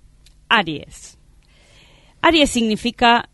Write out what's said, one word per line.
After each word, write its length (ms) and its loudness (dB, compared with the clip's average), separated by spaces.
Aries. 680 -6
Aries 280 2
significa, 840 -2